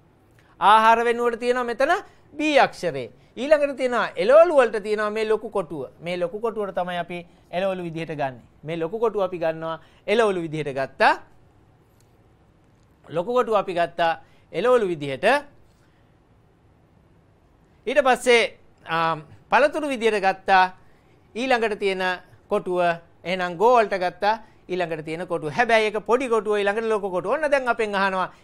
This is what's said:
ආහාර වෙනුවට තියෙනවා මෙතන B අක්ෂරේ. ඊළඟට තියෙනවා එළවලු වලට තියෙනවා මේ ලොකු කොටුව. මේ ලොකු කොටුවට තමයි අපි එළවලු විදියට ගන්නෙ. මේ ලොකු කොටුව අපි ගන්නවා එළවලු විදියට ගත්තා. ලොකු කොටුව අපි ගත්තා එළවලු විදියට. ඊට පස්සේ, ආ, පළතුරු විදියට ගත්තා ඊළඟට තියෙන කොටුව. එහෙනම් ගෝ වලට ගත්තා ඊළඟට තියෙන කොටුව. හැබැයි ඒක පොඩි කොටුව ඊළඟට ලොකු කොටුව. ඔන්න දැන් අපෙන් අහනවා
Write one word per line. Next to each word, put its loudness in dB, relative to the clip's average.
ආහාර 6
වෙනුවට 0
තියෙනවා 0
මෙතන 0
B 2
අක්ෂරේ. 0
ඊළඟට 0
තියෙනවා 0
එළවලු 6
වලට 2
තියෙනවා -2
මේ -4
ලොකු -2
කොටුව. -6
මේ -8
ලොකු -4
කොටුවට -6
තමයි -4
අපි -8
එළවලු -4
විදියට -8
ගන්නෙ. -6
මේ -10
ලොකු -6
කොටුව 0
අපි -4
ගන්නවා -6
එළවලු 2
විදියට -6
ගත්තා. 2
ලොකු -6
කොටුව 0
අපි -2
ගත්තා 0
එළවලු 2
විදියට. -6
ඊට 2
පස්සේ, 4
ආ, 0
පළතුරු 2
විදියට 0
ගත්තා 2
ඊළඟට -2
තියෙන -2
කොටුව. -2
එහෙනම් -6
ගෝ 4
වලට 2
ගත්තා -2
ඊළඟට -6
තියෙන -8
කොටුව. -6
හැබැයි 2
ඒක -4
පොඩි 0
කොටුව 0
ඊළඟට -2
ලොකු -2
කොටුව. -4
ඔන්න -2
දැන් 0
අපෙන් -2
අහනවා -2